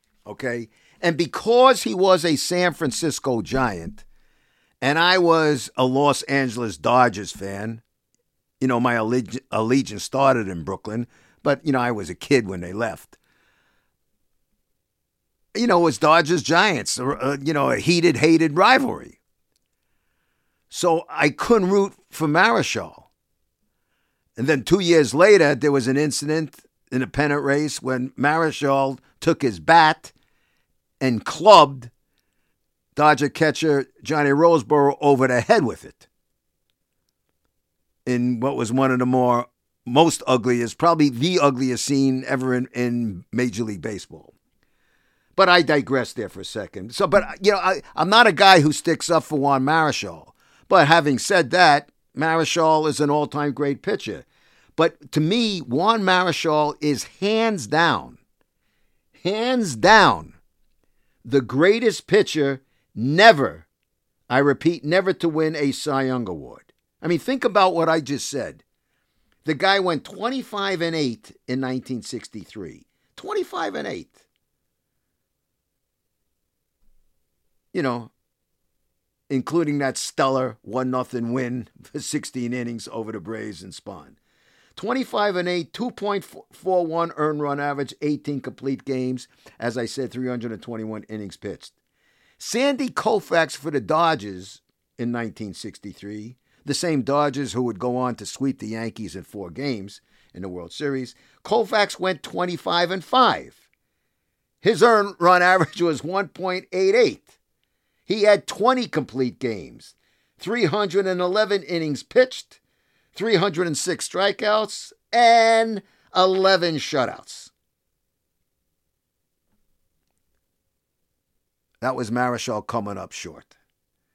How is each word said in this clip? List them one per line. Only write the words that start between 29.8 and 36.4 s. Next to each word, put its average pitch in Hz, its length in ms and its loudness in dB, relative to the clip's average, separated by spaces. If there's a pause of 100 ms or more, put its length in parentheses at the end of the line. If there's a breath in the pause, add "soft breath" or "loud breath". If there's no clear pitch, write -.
and 120 240 -2
clubbed 143 640 6 (1040)
Dodger 147 340 4
catcher 147 580 0 (160)
Johnny 147 280 0
Roseboro 143 680 4
over 135 280 4
the 123 120 2
head 196 240 4
with 104 200 -6
it - 240 -20 (2000)